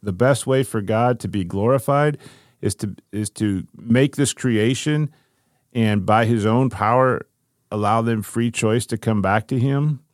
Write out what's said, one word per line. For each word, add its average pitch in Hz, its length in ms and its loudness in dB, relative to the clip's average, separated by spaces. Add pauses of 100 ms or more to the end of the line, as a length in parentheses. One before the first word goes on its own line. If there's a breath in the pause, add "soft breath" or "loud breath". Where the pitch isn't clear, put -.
the 101 120 -6
best 123 320 2
way 131 160 2
for 117 180 -4
God 117 400 0
to 104 80 -8
be 95 160 -4
glorified 135 720 0 (460 loud breath)
is 104 140 -2
to, 98 200 -8 (160)
is 104 180 -6
to 101 360 -2 (100)
make 123 400 2
this 139 160 0
creation 131 800 0 (640)
and 107 320 2
by 110 180 4
his 110 220 2
own 120 240 2
power 117 560 2 (440)
allow 104 300 0
them 113 220 -2
free 117 280 -2
choice 113 360 -2
to 117 100 -4
come 107 240 -2
back 98 280 0
to 135 100 -2
him. 139 420 -2 (140)